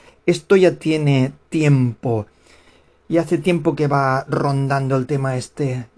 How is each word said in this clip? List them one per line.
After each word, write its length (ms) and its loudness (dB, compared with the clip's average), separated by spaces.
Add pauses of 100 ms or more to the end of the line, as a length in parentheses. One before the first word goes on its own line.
(260)
Esto 300 2
ya 180 4
tiene 580 0 (180)
tiempo. 760 0 (800)
Y 100 0
hace 200 -2
tiempo 380 0
que 100 0
va 420 0
rondando 680 -2
el 100 -2
tema 300 -4
este 500 -6 (120)